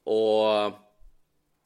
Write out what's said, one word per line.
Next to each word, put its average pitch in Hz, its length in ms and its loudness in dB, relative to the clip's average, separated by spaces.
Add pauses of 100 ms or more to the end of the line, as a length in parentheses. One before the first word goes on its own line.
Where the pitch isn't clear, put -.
Och 107 680 0 (920)